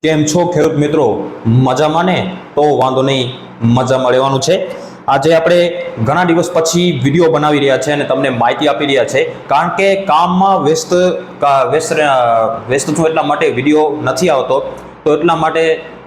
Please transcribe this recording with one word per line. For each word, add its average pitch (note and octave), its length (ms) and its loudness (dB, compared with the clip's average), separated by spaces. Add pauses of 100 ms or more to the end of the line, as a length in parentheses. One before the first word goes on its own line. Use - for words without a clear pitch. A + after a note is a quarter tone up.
કેમ D#3 200 2
છો E3+ 220 0
ખેડૂત D#3 260 0
મિત્રો? D3 580 0 (160)
મજામાં C3+ 580 2
ને? C#3+ 260 0 (240)
તો D3 80 0
વાંધો C3 400 2
નહીં, C3 300 0 (300)
મજામાં B2+ 480 2
રહેવાનું C3 300 2
છે. F#3 260 0 (420)
આજે C#3+ 260 2
આપણે F3 500 2 (200)
ઘણા D#3 200 0
દિવસ E3+ 280 0
પછી E3 520 0
વીડિયો D#3+ 260 2
બનાવી D3+ 280 2
રહ્યા C3+ 200 2
છે D3 140 -2
અને C#3+ 120 -2
તમને C3+ 240 -2
માહિતી C3 400 0
આપી D3 180 -2
રહ્યા C3+ 180 2
છે, C#3 200 0
કારણ D#3 440 -2
કે G3 260 0
કામમાં F#3 680 2
વ્યસ્ત, D#3 320 0 (460)
કા-, C3+ 300 2
વ્યસ્ત, D#3 300 -2
અ, D3 140 2 (540)
વ્યસ્ત C3+ 300 -2
છું E3 80 2
એટલા D#3+ 160 0
માટે D3 260 0
વીડિયો C#3+ 540 2
નથી C3 260 0
આવતો. C3+ 480 -2 (280)
તો D3+ 120 2
એટલા E3 200 0
માટે D#3+ 380 0 (320)